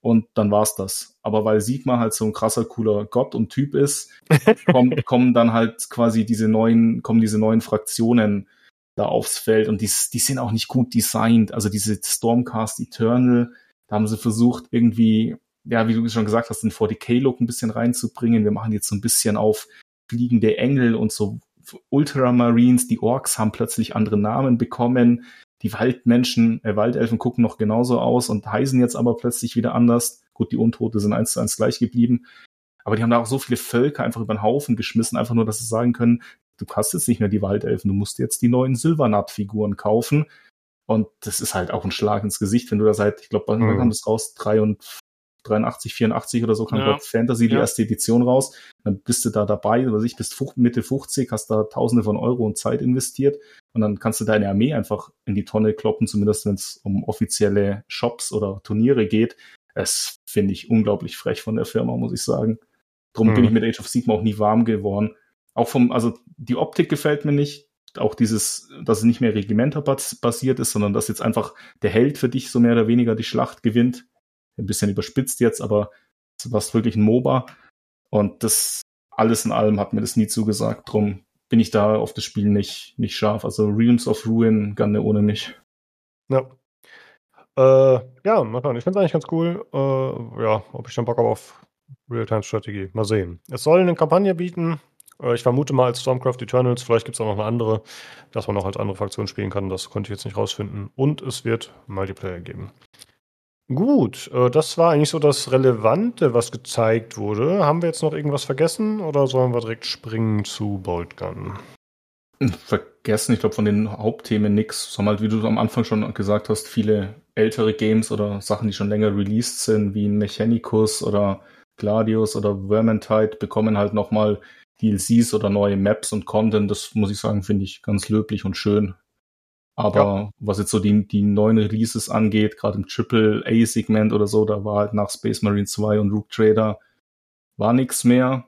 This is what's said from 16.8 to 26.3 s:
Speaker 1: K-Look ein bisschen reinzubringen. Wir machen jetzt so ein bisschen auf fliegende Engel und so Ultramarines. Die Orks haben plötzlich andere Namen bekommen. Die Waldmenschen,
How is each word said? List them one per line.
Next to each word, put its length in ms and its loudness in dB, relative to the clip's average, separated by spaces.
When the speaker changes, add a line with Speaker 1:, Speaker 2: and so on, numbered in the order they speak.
Speaker 1:
K-Look 440 0
ein 60 2
bisschen 240 -4
reinzubringen. 760 0
Wir 60 2
machen 220 -4
jetzt 160 -4
so 60 -4
ein 60 -4
bisschen 360 0
auf 300 0
fliegende 500 2
Engel 360 2
und 180 -2
so 280 -4
Ultramarines. 1000 4
Die 120 -2
Orks 380 -2
haben 140 0
plötzlich 440 -4
andere 200 0
Namen 420 2
bekommen. 680 2
Die 100 -4
Waldmenschen, 920 2